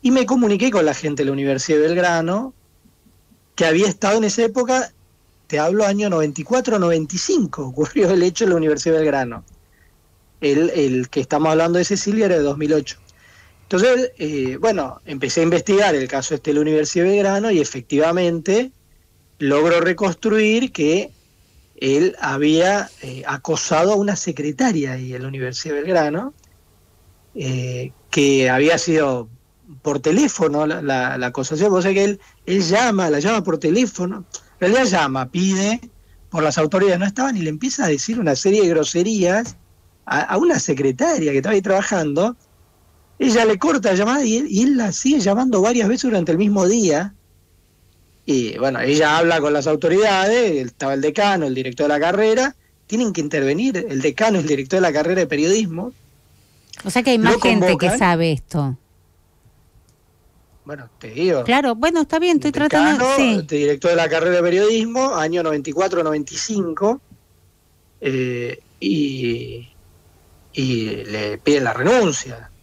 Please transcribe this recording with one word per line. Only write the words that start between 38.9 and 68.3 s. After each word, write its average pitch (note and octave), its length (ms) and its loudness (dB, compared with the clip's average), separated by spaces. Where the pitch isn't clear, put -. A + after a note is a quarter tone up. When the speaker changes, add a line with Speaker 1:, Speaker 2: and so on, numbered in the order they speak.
Speaker 1:
a, - 140 -2
a - 180 -2
una D#4 220 0
secretaria D3 720 0
que C#3 60 2
estaba F#3+ 160 0
ahí G3 80 2
trabajando. F#3+ 720 0
Ella A#3 260 4
le G#3+ 140 2
corta C4 320 0
la F#3+ 60 2
llamada B3 280 0
y A3 120 2
él, C#4 120 -2
y G3+ 140 2
él C4+ 140 4
la G#3+ 160 0
sigue C#4 280 2
llamando G#3 400 2
varias A3 280 2
veces B3+ 160 0
durante F#3 280 0
el D#3+ 60 0
mismo G3+ 280 2
día. F#3+ 460 2
Y, B2 340 -2
bueno, B2+ 220 -2
ella D3+ 380 2
habla E3 220 2
con D3 120 0
las D3 140 0
autoridades, F#3+ 1000 2
estaba C#3 280 -6
el C3+ 60 -2
decano, E3+ 460 0
el C3 80 -2
director B2+ 320 -4
de D3 80 2
la D3 60 0
carrera, A3 560 0
tienen A3 260 -2
que E3 80 -4
intervenir D#3+ 680 -2
el C3+ 120 -4
decano, F#3+ 380 0
el D3+ 80 -2
director C#3+ 320 0
de F#3+ 40 2
la E3+ 100 2
carrera E3 280 0
de E3 60 0
periodismo. F3+ 640 -2
Speaker 2:
O G3 60 -6
sea B3 120 0
que C4 80 2
hay A#3+ 80 4
más A3 160 4
Speaker 1:
Lo A3+ 60 0
Speaker 2:
gente A3 260 2
que F3+ 60 4
Speaker 1:
convocan. F3+ 260 0
Speaker 2:
sabe E3+ 340 2
esto. C#3 440 -4
Speaker 1:
Bueno, C#3 240 -16
te A2+ 120 -16
digo. C#3+ 340 0
Speaker 2:
Claro, B3 320 0
bueno, D#4+ 260 0
está D#4+ 160 -2
bien, E4+ 200 2
estoy - 100 -2
Speaker 1:
El - 60 -4
Speaker 2:
tratando, D4+ 500 2
Speaker 1:
decano, C4+ 120 2
Speaker 2:
sí. B3+ 180 2
Speaker 1:
el E3+ 120 -2
director D3 460 0
de E3+ 40 4
la E3 120 2
carrera D#3+ 260 0
de F3 80 2
periodismo, A3+ 720 0
año E3 300 -2
noventa D3+ 260 -4
y - 20 -8
cuatro, F3+ 300 -2
noventa D3+ 320 -4
y - 20 -10
cinco, G3+ 640 -4
eh, B2+ 580 -6